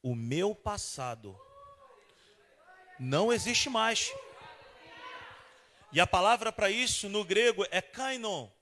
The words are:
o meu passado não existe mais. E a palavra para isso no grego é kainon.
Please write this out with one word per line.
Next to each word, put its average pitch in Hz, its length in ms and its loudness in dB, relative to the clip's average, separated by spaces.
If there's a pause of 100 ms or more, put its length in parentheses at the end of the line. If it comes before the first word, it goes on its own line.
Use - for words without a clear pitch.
o 123 140 0
meu 147 380 0
passado 117 840 -8 (1600)
não 147 320 2
existe 233 380 0
mais. 220 420 0 (1800)
E 143 80 2
a 175 80 8
palavra 214 440 4
para 202 180 0
isso 226 380 0
no 202 160 -2
grego 196 480 4
é 180 100 2
kainon. 226 680 -4 (120)